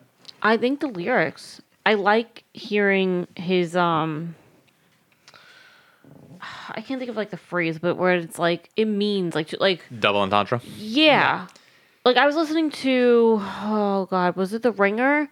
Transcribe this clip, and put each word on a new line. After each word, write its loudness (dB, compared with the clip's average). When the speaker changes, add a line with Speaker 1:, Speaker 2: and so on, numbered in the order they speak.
Speaker 1:
I 2
think -2
the -2
lyrics. -4
I 4
like 0
hearing 0
his, -2
um, -2
I -10
can't -8
think -8
of, -10
like, -4
the -10
phrase, -2
but 0
where 2
it's -6
like, -2
it 2
means, -2
like, -2
to, -10
like 0
Speaker 2:
Double 2
entendre? 0
Speaker 1:
Yeah. 2
Like, 4
I 6
was 2
listening -2
to, 4
oh -2
God, 0
was -4
it -6
The 2
Ringer? 0